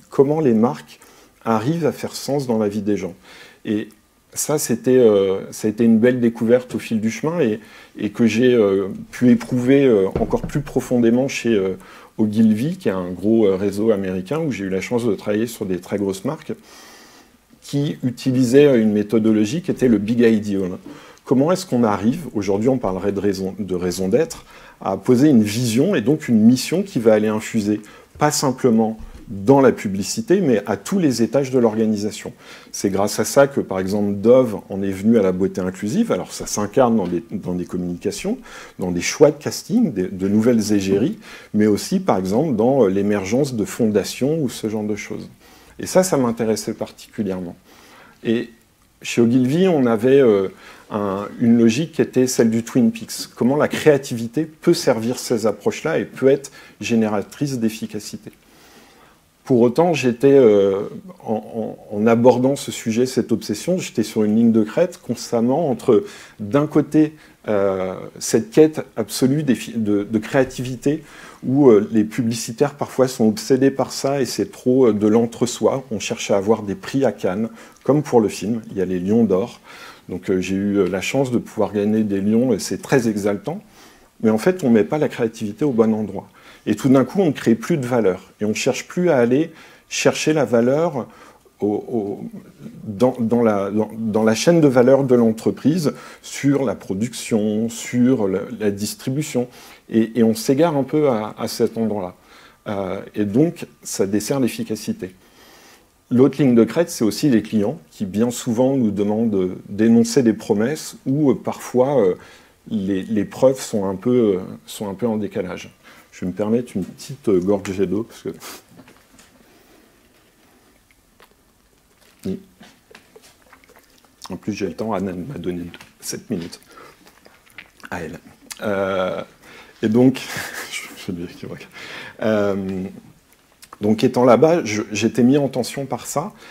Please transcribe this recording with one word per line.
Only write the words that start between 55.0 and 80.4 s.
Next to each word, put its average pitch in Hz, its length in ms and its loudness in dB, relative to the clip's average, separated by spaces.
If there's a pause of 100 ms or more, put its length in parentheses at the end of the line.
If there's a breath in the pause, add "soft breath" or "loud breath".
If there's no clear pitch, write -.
ces 113 260 -2
approches-là 120 540 -2
et 101 40 -4
peut - 220 -4
être 143 240 2 (300 loud breath)
génératrice 113 800 -2
d'efficacité. 110 720 -8 (1120 soft breath)
Pour 120 180 4
autant, 156 320 2
j'étais, 131 380 2
euh, 101 500 6 (420)
en, 107 540 -8 (120)
en, 107 60 -10
en 104 100 0
abordant 120 480 4
ce - 160 -8
sujet, 113 340 -2
cette - 280 -2
obsession, 113 460 -2
j'étais - 260 -4
sur 110 180 -2
une 208 140 2
ligne 117 160 4
de 110 100 4
crête 170 400 -2
constamment 123 680 -2
entre, 110 340 2 (340 loud breath)
d'un 131 300 0
côté, 151 480 0 (320 loud breath)
euh, 98 460 0 (260)
cette - 300 -2
quête 156 320 4 (140)
absolue 131 460 0
d'effi-, 120 340 -2
de, 104 280 0
de 110 140 -2
créativité, 131 840 -2 (420 loud breath)
où, 135 240 4
euh, 107 220 6
les 110 140 2
publicitaires 117 680 -4
parfois 127 340 -2
sont 120 180 0
obsédés 131 460 2
par 135 200 -6
ça 139 280 -4
et 123 40 -2
c'est - 280 -6
trop, 127 340 2
euh, 107 60 6
de 104 160 0
l'entre-soi. 117 840 0
On 107 80 -6
cherche - 320 -8
à 104 60 4
avoir 107 260 0
des 98 140 -6
prix 135 280 -4
à 113 60 2
Cannes, 104 380 -4 (340 loud breath)
comme 143 220 2
pour 120 160 2
le 101 80 2
film, 110 420 -6
il - 60 -12
y 95 60 -2
a - 20 0
les 92 160 -2
Lions 107 240 2
d'or. - 360 -2 (480 loud breath)
Donc, 92 220 -6
euh, 92 100 2